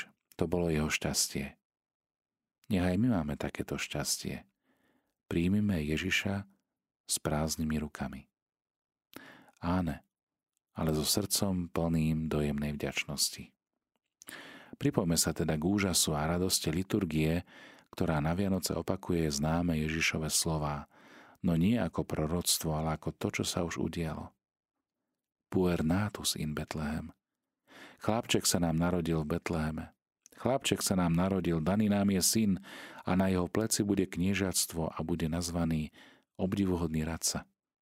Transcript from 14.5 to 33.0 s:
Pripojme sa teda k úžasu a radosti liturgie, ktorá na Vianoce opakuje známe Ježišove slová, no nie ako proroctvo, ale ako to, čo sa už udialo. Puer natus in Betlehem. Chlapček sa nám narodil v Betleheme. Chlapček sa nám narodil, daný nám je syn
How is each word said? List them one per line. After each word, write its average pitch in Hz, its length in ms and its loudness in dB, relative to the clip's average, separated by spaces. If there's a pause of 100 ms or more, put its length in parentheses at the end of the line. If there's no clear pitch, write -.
Pripojme 92 400 2
sa 82 160 2
teda 80 240 0
k 76 80 0
úžasu 95 480 2
a 76 160 0
radosti 90 400 0
liturgie, 82 760 2 (500)
ktorá 80 240 2
na 80 160 0
Vianoce 95 400 0
opakuje 85 560 0
známe 80 480 2
Ježišove 78 480 0
slová, 76 560 0 (560)
no 87 160 2
nie 104 240 4
ako 82 240 -2
proroctvo, 78 720 0
ale 78 240 -2
ako - 160 -6
to, - 240 -2
čo - 60 0
sa 87 180 -2
už 82 160 -6
udialo. 80 480 -4 (1200)
Puer 87 320 2
natus 90 560 0
in 76 160 -4
Betlehem. 78 600 -6 (920)
Chlapček 110 400 2
sa - 160 4
nám 85 160 2
narodil 85 480 2
v 85 160 -2
Betleheme. 80 560 -4 (400)
Chlapček 120 480 0
sa - 80 0
nám 87 240 4
narodil, 85 480 2
daný 104 240 4
nám 101 240 4
je 92 80 2
syn 104 320 2 (560)